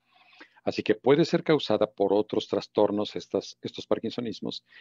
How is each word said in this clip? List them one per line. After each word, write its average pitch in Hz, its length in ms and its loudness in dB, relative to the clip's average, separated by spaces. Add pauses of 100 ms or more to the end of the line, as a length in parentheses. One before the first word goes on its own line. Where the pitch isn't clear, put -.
(640)
Así 104 200 -4
que 107 120 0
puede 147 300 4
ser - 180 0
causada 110 480 2
por 95 220 0
otros 104 360 0
trastornos 101 680 0
estas, - 460 -6
estos - 240 -10
parkinsonismos 113 800 -6 (160)